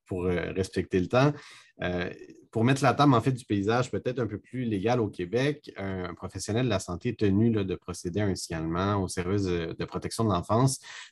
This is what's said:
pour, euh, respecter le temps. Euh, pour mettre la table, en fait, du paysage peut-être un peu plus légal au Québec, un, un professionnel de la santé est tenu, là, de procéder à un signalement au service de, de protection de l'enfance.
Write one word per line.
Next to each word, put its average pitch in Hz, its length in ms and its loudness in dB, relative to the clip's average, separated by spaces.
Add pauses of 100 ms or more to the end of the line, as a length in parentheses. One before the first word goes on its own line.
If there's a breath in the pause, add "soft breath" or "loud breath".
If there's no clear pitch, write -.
pour, 90 220 -4
euh, 85 260 0
respecter 92 480 -2
le 90 60 0
temps. 135 260 4 (500 loud breath)
Euh, 90 280 -4 (400)
pour 113 140 0
mettre 131 180 4
la 123 120 4
table, 147 180 6
en 117 80 6
fait, 135 120 2
du 123 120 -6
paysage 110 460 0
peut-être 127 280 -4
un 120 80 -2
peu 104 120 -8
plus 127 260 -10
légal 117 360 0
au 104 80 0
Québec, 120 680 -2
un, 95 280 -6
un 87 100 -8
professionnel 104 520 -2
de 117 40 2
la 95 80 2
santé 90 320 -6
est - 80 -6
tenu, 107 320 4
là, 104 140 0
de 92 100 -4
procéder 87 460 -6
à 107 60 2
un 92 80 2
signalement 87 680 -2
au 87 60 -2
service 95 360 -2
de, 85 340 -2
de 85 60 -4
protection 90 400 -4
de 107 60 2
l'enfance. 110 500 2 (320 loud breath)